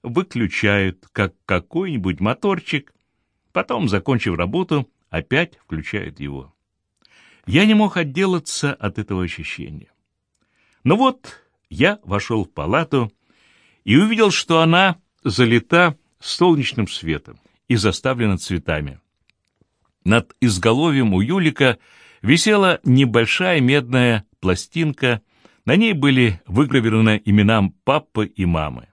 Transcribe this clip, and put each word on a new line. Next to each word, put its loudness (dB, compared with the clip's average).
выключают, -2
как -2
какой-нибудь -4
моторчик, -4
потом, -2
закончив -2
работу, -4
опять -4
включают -10
его. -12
Я 4
не 4
мог 2
отделаться -2
от -6
этого -4
ощущения. -12
Но -2
вот -6
я -2
вошел -4
в -12
палату -4
и 2
увидел, 2
что 0
она 2
залита 2
солнечным 0
светом -8
и 0
заставлена 0
цветами. -6
Над 0
изголовьем 2
у 2
Юлика 0
висела 2
небольшая 2
медная 0
пластинка, -2
на 2
ней 2
были 2
выгравированы 2
имена 4
папы -2
и -6
мамы. -4